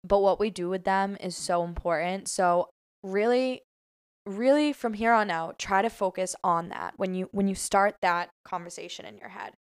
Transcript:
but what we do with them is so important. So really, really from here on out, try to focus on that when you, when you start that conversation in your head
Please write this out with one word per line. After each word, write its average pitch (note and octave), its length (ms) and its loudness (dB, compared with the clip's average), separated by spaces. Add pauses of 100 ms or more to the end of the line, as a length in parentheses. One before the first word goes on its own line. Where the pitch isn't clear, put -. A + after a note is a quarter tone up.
but G3+ 160 4
what G3 200 4
we G#3 120 2
do F3 180 -6
with F#3 140 -4
them G3 360 0
is F3+ 160 -8
so F3 280 -2
important. F3 640 -4
So F3 420 2 (340)
really, A#3+ 600 0 (640)
really C4+ 440 4
from A#3 220 -4
here A3+ 200 2
on G#3 180 4
out, E3 260 -4
try G3 240 2
to A3+ 80 2
focus F#3 540 -2
on F3 260 0
that - 280 -8
when F#3+ 180 -2
you, F#3 160 -4
when G3 160 2
you F#3+ 80 0
start G3+ 460 2
that F3 280 0 (160)
conversation F3 580 -12
in G#3 140 -16
your - 120 -20
head F#3 240 -14 (120)